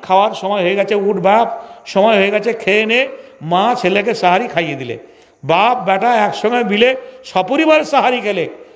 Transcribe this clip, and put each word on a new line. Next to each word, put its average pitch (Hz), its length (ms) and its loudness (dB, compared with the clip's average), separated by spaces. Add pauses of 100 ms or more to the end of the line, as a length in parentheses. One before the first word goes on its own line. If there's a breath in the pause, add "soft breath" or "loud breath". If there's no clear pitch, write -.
খাওয়ার 196 320 2
সময় 196 280 -4
হয়ে 180 120 0
গেছে, 196 200 0
"উঠ 202 220 0
বাপ, 202 460 0 (240 loud breath)
সময় 214 300 2
হয়ে 196 140 2
গেছে, 214 220 0
খেয়ে 214 340 0
নে।" 247 220 0 (340 loud breath)
মা 185 360 0
ছেলেকে 202 360 0
সাহারি 185 340 2
খাইয়ে 156 260 -4
দিলে, 123 240 -8 (460 soft breath)
বাপ 190 400 2
বেটা 202 300 0
একসঙ্গে 220 500 0
মিলে 220 320 2 (280 loud breath)
সপরিবার 294 600 2
সাহারি 247 360 0
খেলে। 196 280 -4 (260 loud breath)